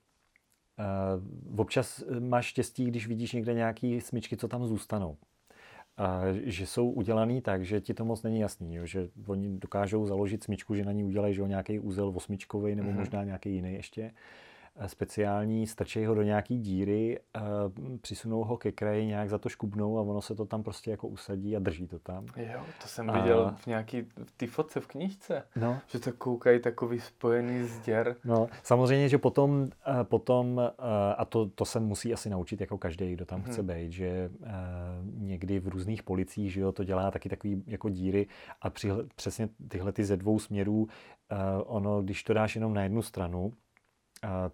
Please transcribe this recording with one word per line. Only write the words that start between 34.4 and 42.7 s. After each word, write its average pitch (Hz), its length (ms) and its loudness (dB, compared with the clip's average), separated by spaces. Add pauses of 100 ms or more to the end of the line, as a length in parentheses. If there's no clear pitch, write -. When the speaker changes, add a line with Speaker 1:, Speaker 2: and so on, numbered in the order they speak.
Speaker 1:
eh, - 80 -12 (540)
někdy 98 560 -2
v 92 80 -4
různých 95 340 -4
policích, 95 500 -2
že 98 80 -2
jo, 95 120 2
to 98 120 -2
dělá 95 260 2
taky 98 180 -4
takový 98 380 -2
jako 110 220 -4
díry 95 380 2 (340)
a 98 100 -2
přihle-, 101 340 -2 (100)
přesně - 340 -4 (200)
tyhle 95 240 -2
ty 107 120 2
ze 98 120 2
dvou 107 220 4
směrů, 104 500 2 (420)
eh, 104 60 -2 (300)
ono, 104 360 0
když 95 200 -4
to 113 120 2
dáš 107 200 2
jenom 110 200 0